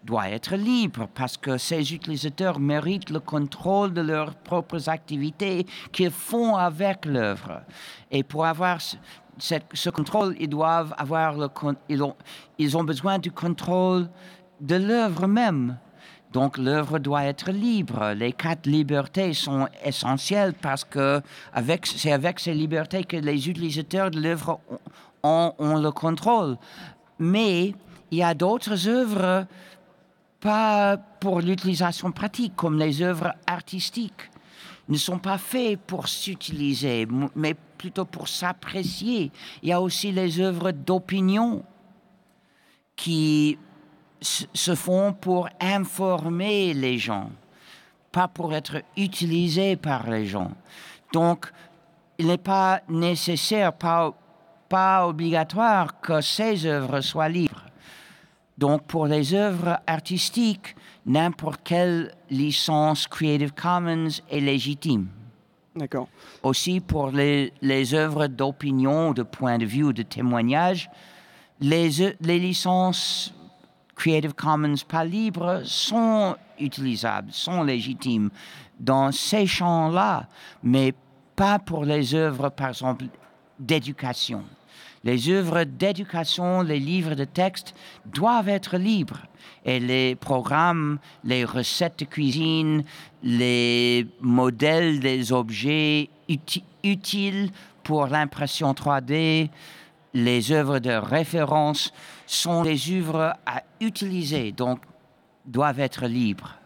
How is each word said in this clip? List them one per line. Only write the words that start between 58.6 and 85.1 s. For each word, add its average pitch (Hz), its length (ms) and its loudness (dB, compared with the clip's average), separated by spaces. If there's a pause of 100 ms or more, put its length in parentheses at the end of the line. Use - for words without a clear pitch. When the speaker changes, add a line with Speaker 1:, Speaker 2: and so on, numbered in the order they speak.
Speaker 1:
pour 160 220 -2
les 151 280 2
œuvres 175 520 0
artistiques, 185 880 -2 (280)
n'importe 151 580 0
quelle 170 520 0 (160)
licence 151 760 2
Creative 147 460 0
Commons 170 560 0 (220)
est 147 100 -2
légitime. 139 680 0 (680)
Speaker 2:
D'accord. 131 340 -6 (340)
Speaker 1:
Aussi, 180 380 0
pour 147 300 -2
les, 143 500 2
les 135 320 2
œuvres 151 360 2
d'opinion, 135 840 2
de 120 100 0
point 120 360 0
de 113 80 2
vue, 139 260 2
de 117 100 -2
témoignage, 127 840 0 (720)
les, 160 600 2
les 175 160 2
licences 185 960 0 (600)
Creative 156 380 2
Commons 151 440 2 (120)
pas 160 160 0
libres 180 600 -2
sont 220 720 2 (240)
utilisables, 113 760 -4
sont 175 300 -2
légitimes 120 680 0 (500)
dans 135 320 2
ces 208 340 2
champs-là, 175 800 2 (340)
mais 131 320 4 (400)
pas 202 240 4
pour 160 260 -4
les 147 300 0
œuvres, 143 340 0
par 135 220 -4
exemple, 127 340 -4 (540)
d'éducation. 131 840 -4 (640)
Les 123 240 2